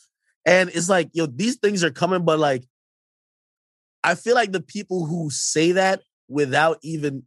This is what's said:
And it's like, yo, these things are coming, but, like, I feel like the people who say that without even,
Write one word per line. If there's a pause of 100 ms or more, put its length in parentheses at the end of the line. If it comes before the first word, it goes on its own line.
(460)
And
it's
like,
yo,
these
things
are
coming,
but,
like, (1400)
I
feel
like
the
people
who
say
that (260)
without
even,